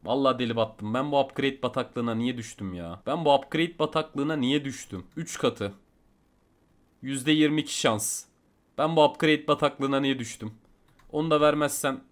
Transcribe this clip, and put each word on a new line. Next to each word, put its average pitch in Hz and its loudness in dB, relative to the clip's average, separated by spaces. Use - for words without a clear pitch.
Vallahi 127 2
deli 117 -2
battım. 110 -2
Ben 139 -2
bu 143 4
upgrade 135 -2
bataklığına 120 -4
niye 123 -2
düştüm 101 -10
ya? 85 -10
Ben 156 -4
bu 143 6
upgrade 165 -2
bataklığına 156 -2
niye 139 0
düştüm? 104 -12
Üç 165 -10
katı. 104 -2
Yüzde 135 -2
yirmi 156 4
iki - -6
şans. - 0
Ben 160 0
bu 151 8
upgrade 151 2
bataklığına 139 0
niye 135 0
düştüm? 110 -10
Onu 156 0
da 151 4
vermezsem. 147 0